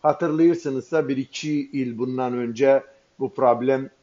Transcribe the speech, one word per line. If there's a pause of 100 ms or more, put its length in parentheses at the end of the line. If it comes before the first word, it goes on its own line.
Xatırlayırsınızsa,
bir-iki (260)
il
bundan
öncə (360)
bu
problem (140)